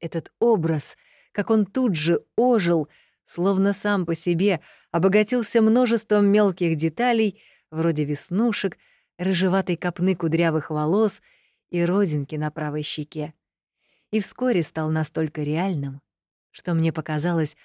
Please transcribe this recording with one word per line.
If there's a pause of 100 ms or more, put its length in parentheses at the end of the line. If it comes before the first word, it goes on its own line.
этот
образ, (340)
как
он
тут
же (100)
ожил, (360)
словно
сам
по
себе — (320)
обогатился
множеством
мелких
деталей, (280)
вроде
веснушек, (400)
рыжеватой
копны
кудрявых
волос (480)
и
родинки
на
правой
щеке. (800)
И
вскоре
стал
настолько
реальным, (500)
что
мне
показалось,